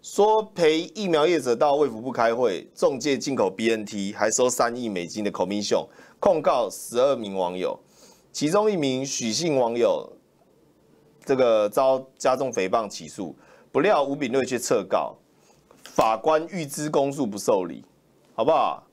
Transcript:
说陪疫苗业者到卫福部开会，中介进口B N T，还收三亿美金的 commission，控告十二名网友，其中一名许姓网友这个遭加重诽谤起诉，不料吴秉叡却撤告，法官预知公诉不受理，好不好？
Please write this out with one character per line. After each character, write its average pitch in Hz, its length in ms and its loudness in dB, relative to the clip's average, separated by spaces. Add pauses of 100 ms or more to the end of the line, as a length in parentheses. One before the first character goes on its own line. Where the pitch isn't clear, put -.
说 220 400 2 (140)
陪 160 280 4 (120)
疫 208 140 -4
苗 156 180 4
业 170 140 2
者 123 160 0
到 143 180 4
卫 147 140 2
福 110 120 -8
部 123 120 -8
开 117 200 2
会， 117 400 0
中 143 280 0
介 139 180 0
进 139 160 -4
口 104 160 2
B 113 180 -2
N 110 160 0
T， 101 280 -6
还 107 180 0
收 123 180 2
三 120 280 -2
亿 120 120 -6
美 92 160 -4
金 104 200 -8
的 101 80 -2
commission， 98 560 -2 (320)
控 175 200 2
告 131 300 0
十 - 300 -4
二 139 160 4
名 101 200 -8
网 90 220 -2
友， 85 180 -4 (540)
其 147 180 -4
中 208 220 2
一 202 60 -2
名 135 280 -2
许 123 280 -4
姓 147 260 0
网 117 160 2
友 113 340 0 (1160)
这 139 100 0
个 113 340 4
遭 131 380 2 (100)
加 131 200 2
重 131 160 -4
诽 95 160 -2
谤 110 200 0
起 80 200 -14
诉， 80 260 -10 (380)
不 131 80 2
料 165 240 2
吴 139 100 -4
秉 127 180 -4
叡 135 120 2
却 127 120 -4
撤 120 320 0
告， 78 280 -2 (680)
法 113 340 2
官 156 320 0
预 175 160 -6
知 151 240 -6
公 143 240 0
诉 139 140 -4
不 104 100 -6
受 98 280 0
理， 71 200 -12 (520)
好 113 80 0
不 143 80 6
好？ 104 400 0